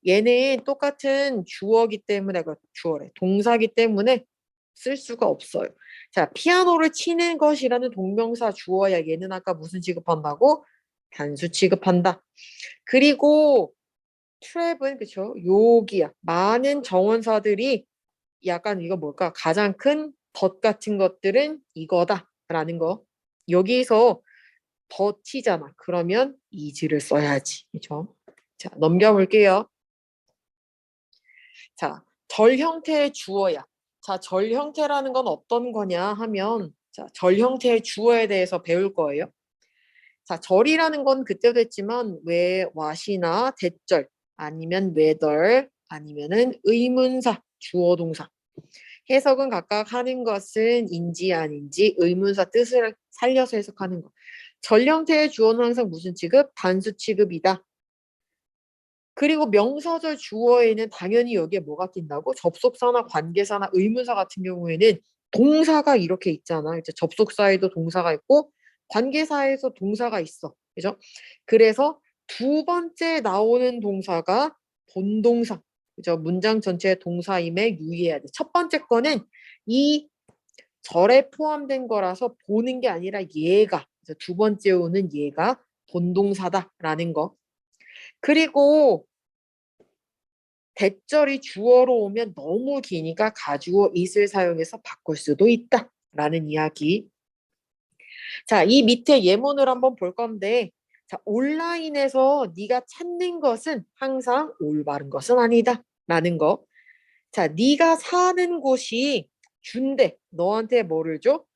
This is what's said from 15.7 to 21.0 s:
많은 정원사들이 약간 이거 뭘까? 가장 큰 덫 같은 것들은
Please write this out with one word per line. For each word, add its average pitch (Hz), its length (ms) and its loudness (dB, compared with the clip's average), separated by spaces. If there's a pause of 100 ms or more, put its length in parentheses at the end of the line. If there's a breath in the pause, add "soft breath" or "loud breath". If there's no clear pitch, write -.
많은 240 640 0
정원사들이 214 1000 0 (600)
약간 180 360 -4
이거 175 160 -6
뭘까? 160 360 -6
가장 196 400 0
큰 302 400 -2 (240)
덫 190 220 -2
같은 214 380 -2
것들은 214 640 0 (140)